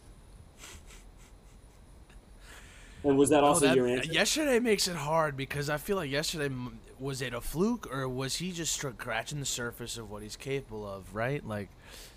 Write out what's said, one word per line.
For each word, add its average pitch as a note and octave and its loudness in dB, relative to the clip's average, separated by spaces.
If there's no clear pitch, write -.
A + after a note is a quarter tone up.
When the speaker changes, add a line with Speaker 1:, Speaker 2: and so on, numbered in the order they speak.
Speaker 1:
And C#3 6
was C#3 8
that D3 8
Speaker 2:
Oh, D3 8
Speaker 1:
also D3 6
Speaker 2:
that, B2+ 6
Speaker 1:
your B2+ 6
answer? B2+ 0
Speaker 2:
yesterday A#3+ 4
makes A3 2
it F3 -4
hard D3+ 0
because C#3+ -4
I D3+ 0
feel G3+ -2
like D#3+ -2
yesterday, D3+ -2
m-, B2 -6
was C3+ -4
it B2 -4
a A#2+ -4
fluke G3+ 0
or C3 -2
was C3 -2
he F#3 -4
just E3 -4
scratching A#2 -4
the C3+ -6
surface A#2+ -6
of A2 -12
what G#2 -10
he's G#2 -12
capable B2 -6
of, G2 -10
right? B2 -2
Like, G#2 -4